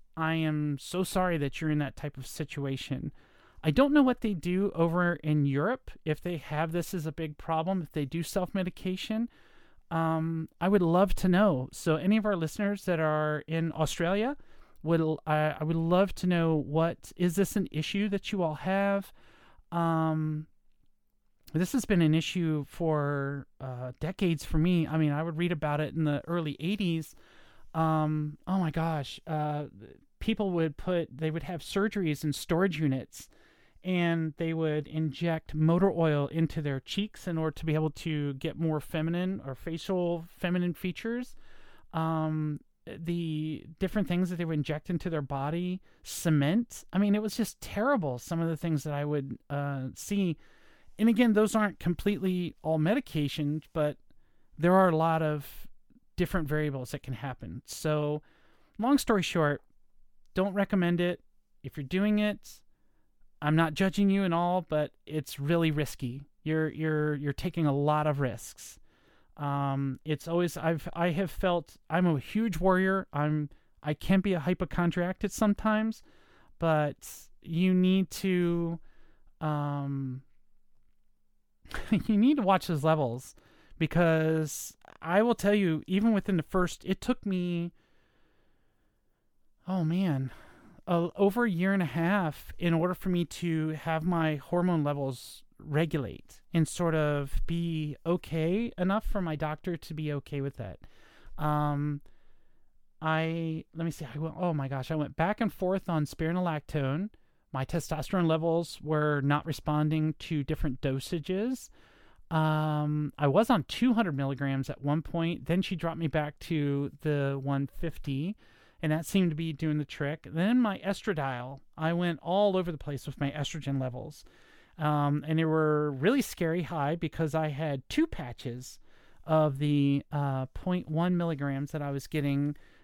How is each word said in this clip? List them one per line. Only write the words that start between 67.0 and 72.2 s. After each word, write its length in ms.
you're 160
taking 340
a 80
lot 320
of 140
risks. 580
Um, 680
it's 240
always, 280
I've, 360
I 180
have 200
felt, 460
I'm 160
a 140